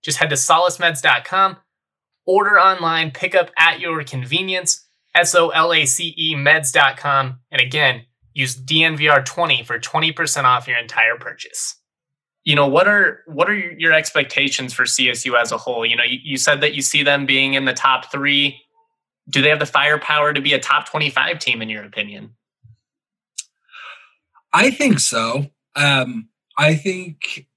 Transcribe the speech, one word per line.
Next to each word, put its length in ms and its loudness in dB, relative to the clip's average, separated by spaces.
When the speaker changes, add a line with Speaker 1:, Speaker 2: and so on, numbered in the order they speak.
Speaker 1:
Just 140 -4
head 140 0
to 40 0
solacemeds 640 2
dot 240 2
com, 320 0
order 340 4
online, 520 2
pick 240 -4
up 200 2
at 240 4
your 240 -4
convenience, 840 -4
S 220 2
O 140 6
L 240 2
A 120 2
C 320 -4
E 180 -4
meds 360 2
dot 260 2
com, 420 -2
and 100 0
again, 440 0
use 220 -4
D 280 -2
N 140 0
V 120 0
R 140 4
twenty 400 -2
for 140 -8
twenty 340 -4
percent 360 -2
off 200 2
your 100 -2
entire 400 0
purchase. 580 -12
You 120 2
know, 100 4
what 220 4
are, 400 2
what 240 -2
are 20 0
your 400 -2
expectations 800 0
for 140 -2
C 240 0
S 160 -8
U 80 -2
as 160 2
a 60 -4
whole? 280 -6
You 100 -2
know, 80 0
you, 200 -4
you 140 -8
said 240 0
that 120 0
you 80 -6
see 220 0
them 240 2
being 260 0
in 120 -2
the 80 0
top 380 0
three. 480 -2
Do 140 0
they 60 4
have 100 2
the 80 -2
firepower 680 0
to 80 -2
be 120 0
a 60 0
top 300 0
twenty-five 480 -2
team, 240 -4
in 80 -8
your 140 -10
opinion? 500 -12
Speaker 2:
I 200 4
think 280 2
so. 520 -2
Um, 540 -2
I 160 4
think 720 -6